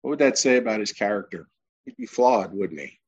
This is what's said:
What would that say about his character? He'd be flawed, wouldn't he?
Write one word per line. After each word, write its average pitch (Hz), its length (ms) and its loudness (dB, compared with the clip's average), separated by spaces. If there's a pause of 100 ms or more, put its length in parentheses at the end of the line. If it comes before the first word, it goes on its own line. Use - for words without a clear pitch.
What 135 80 -8
would 143 100 -4
that 139 180 4
say 127 200 4
about 113 220 0
his 104 120 -4
character? 101 560 -4 (380)
He'd - 120 -20
be 123 80 -10
flawed, 113 480 0
wouldn't 90 260 -6
he? 71 280 -18